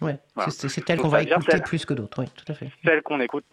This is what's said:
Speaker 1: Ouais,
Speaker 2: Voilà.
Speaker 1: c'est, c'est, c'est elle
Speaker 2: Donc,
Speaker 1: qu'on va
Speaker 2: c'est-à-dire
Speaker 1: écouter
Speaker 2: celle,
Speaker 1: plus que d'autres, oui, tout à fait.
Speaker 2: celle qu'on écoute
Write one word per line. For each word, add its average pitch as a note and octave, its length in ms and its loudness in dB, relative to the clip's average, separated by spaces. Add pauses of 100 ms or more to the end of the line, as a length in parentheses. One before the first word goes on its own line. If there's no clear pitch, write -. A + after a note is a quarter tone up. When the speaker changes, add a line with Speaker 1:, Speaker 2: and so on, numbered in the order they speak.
Speaker 1:
Ouais, D3 160 -2 (180)
Speaker 2:
Voilà. D3 160 0
Speaker 1:
c'est, - 100 -10
c'est, C#3 80 -4
c'est - 200 -4
elle E3+ 80 2
Speaker 2:
Donc, - 80 0
Speaker 1:
qu'on D#3 40 2
va D3 100 6
Speaker 2:
c'est-à-dire D#3 180 2
Speaker 1:
écouter E3 160 2
Speaker 2:
celle, D#3+ 100 2
Speaker 1:
plus - 220 -4
que D3 80 -2
d'autres, A2+ 260 -4
oui, B2+ 100 -2
tout - 220 -12
à D3 40 -8
fait. C3+ 140 -10 (140)
Speaker 2:
celle D#3+ 180 4
qu'on D3 200 -2
écoute C#3 320 -4